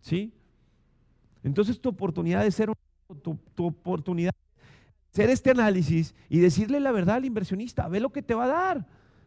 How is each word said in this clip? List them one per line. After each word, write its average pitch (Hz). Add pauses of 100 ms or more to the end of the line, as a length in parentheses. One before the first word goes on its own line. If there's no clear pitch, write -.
¿sí? 202 (1080)
Entonces 196
tu 262
oportunidad 180
de 214
ser 214
un, 220 (460)
tu, 160 (160)
tu 175
oportunidad 175
de -
hacer 214
este 262
análisis 185 (140)
y 151
decirle 190
la 277
verdad 202
al 262
inversionista, 214
ve 180
lo 240
que 285
te 240
va 226
a 254
dar. 330 (400)